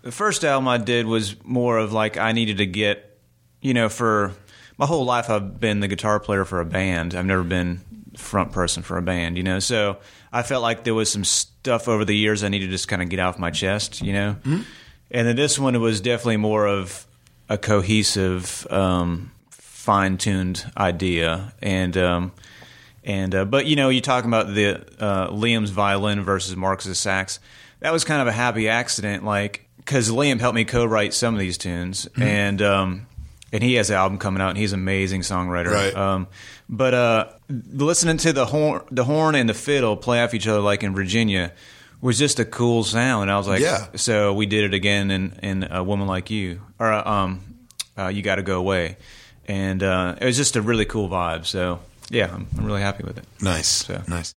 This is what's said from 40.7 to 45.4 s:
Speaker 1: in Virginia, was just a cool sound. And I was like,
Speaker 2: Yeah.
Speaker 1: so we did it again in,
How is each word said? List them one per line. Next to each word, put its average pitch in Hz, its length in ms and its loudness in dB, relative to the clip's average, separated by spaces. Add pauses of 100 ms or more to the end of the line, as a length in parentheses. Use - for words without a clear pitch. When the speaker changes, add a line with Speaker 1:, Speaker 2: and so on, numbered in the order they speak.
Speaker 1:
in 98 120 -2
Virginia, 95 580 0 (480)
was 123 180 2
just 143 220 2
a 113 40 4
cool 117 400 2
sound. 113 380 0
And 98 80 0
I 101 60 4
was 98 100 0
like, 98 140 2
Speaker 2:
Yeah. 139 260 2 (100)
Speaker 1:
so 104 380 2
we 104 120 2
did 104 180 2
it 98 100 0
again 101 360 2
in, 95 320 -2